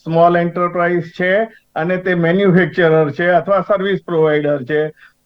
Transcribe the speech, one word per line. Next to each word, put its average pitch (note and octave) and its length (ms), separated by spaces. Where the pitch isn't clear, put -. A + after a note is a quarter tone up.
સ્મોલ E3+ 320
એન્ટરપ્રાઇઝ F3 680
છે F#3 240
અને F3 220
તે F#3 180
મેન્યુફેક્ચરર E3+ 960
છે E3+ 160
અથવા F3+ 340
સર્વિસ F#3+ 460
પ્રોવાઇડર D3+ 580
છે, D3+ 240